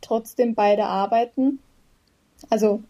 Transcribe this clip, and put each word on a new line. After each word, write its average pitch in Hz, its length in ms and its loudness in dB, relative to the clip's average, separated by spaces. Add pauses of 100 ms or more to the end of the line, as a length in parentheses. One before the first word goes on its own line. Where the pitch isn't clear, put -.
trotzdem 226 540 -2
beide 208 300 2
arbeiten. 233 760 -2 (920)
Also 214 400 0